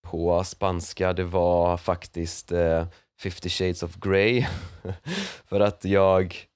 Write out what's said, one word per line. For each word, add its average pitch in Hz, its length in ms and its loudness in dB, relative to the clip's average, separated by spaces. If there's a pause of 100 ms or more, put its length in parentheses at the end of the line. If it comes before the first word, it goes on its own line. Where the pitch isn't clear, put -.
på 85 340 2
spanska. 92 680 -2
Det 90 100 -2
var 87 540 2
faktiskt, - 720 -6
eh, 85 360 2 (320)
Fifty 92 300 -8
Shades 90 340 -2
of 85 120 -10
Grey. 104 500 2 (500)
<laughs> - 500 -10
För 101 140 -2
att 101 260 0
jag 95 500 4 (200)